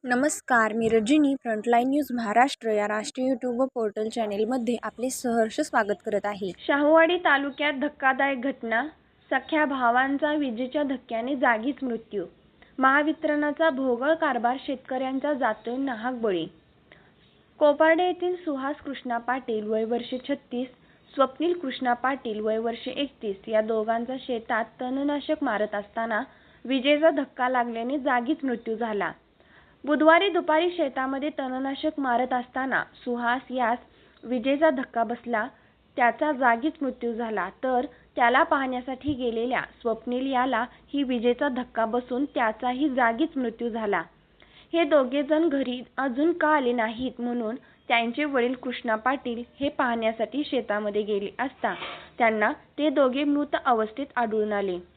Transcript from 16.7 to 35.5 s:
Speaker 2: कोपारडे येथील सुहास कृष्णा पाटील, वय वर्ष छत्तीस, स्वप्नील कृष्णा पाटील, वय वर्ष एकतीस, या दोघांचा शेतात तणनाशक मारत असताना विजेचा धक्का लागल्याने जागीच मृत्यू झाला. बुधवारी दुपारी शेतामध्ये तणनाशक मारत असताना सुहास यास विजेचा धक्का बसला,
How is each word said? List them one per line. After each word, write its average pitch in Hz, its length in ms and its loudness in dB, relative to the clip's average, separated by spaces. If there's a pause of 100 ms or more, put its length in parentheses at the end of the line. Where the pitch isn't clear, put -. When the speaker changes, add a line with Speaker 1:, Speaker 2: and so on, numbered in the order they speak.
Speaker 2:
कोपारडे 320 480 4
येथील 359 300 -2
सुहास 285 400 -4
कृष्णा 247 420 -8
पाटील, 233 520 -4
वय 220 140 0
वर्ष 240 300 -4 (140)
छत्तीस, 262 400 -6 (460)
स्वप्नील 277 380 2
कृष्णा 262 400 -2
पाटील, 240 480 -4
वय 220 180 0
वर्ष 233 300 -6
एकतीस, 233 480 -6 (120)
या 214 120 2
दोघांचा 226 600 -2
शेतात 226 440 -4 (160)
तणनाशक 285 640 -2
मारत 214 300 -2
असताना 220 480 -4 (420)
विजेचा 285 460 4
धक्का 269 380 -2
लागल्याने 240 500 -2
जागीच 254 440 0
मृत्यू 233 340 -4
झाला. 208 360 -4 (720)
बुधवारी 311 440 6
दुपारी 330 420 2
शेतामध्ये 269 580 -2
तणनाशक 269 680 -4
मारत 254 340 0
असताना 247 500 -2 (220)
सुहास 240 360 -2 (100)
यास 247 280 0 (460)
विजेचा 269 460 2
धक्का 247 340 -2
बसला, 233 420 -4 (500)